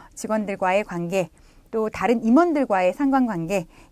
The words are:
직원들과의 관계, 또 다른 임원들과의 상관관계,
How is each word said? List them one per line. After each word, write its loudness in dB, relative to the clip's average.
직원들과의 -2
관계, -4
또 -4
다른 0
임원들과의 2
상관관계, 0